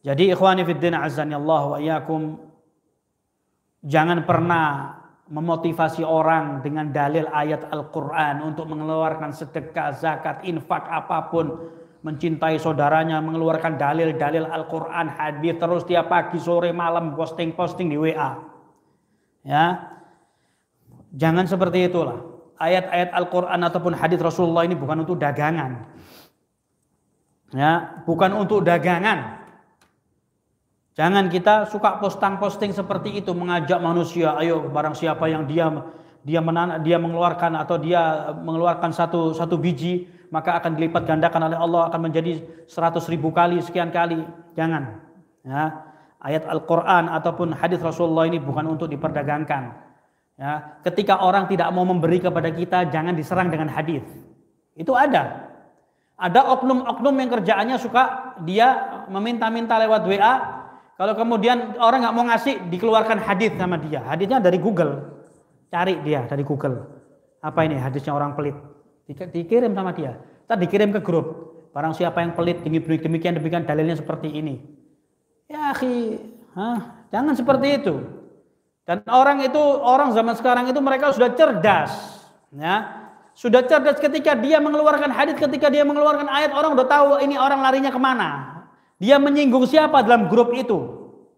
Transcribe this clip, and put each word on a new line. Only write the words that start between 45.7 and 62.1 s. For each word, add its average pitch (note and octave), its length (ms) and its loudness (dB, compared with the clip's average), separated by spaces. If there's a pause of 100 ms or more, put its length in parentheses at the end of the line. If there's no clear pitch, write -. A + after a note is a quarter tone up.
Ayat D3+ 320 -6
Al-Quran E3+ 640 2
ataupun E3 400 -2
hadis E3+ 320 -2
Rasulullah E3 400 0
ini E3 160 -2
bukan C#3 240 -4
untuk D#3+ 240 -4
diperdagangkan. C#3+ 960 -6 (480)
Ya. D3 480 -10
Ketika F#3+ 400 2
orang F#3+ 240 4
tidak F3 320 0
mau F3+ 80 2
memberi F3 320 2
kepada E3 320 0
kita, F3 400 0
jangan D#3+ 240 -2
diserang F3 400 -2
dengan D#3 160 -4
hadis. D3+ 320 -4 (720)
Itu E3 240 -2
ada. A3 480 2 (720)
Ada F3+ 240 4 (160)
oknum-oknum B3 640 0
yang B3+ 80 -4
kerjaannya A3 480 0
suka B3+ 640 0
dia G#3+ 720 2
meminta-minta A3+ 640 -2
lewat A3 320 4
W G3 80 2
A. A#3+ 400 2 (400)
Kalau G#3 160 0
kemudian A3+ 640 0
orang B3 240 4
nggak A3+ 160 0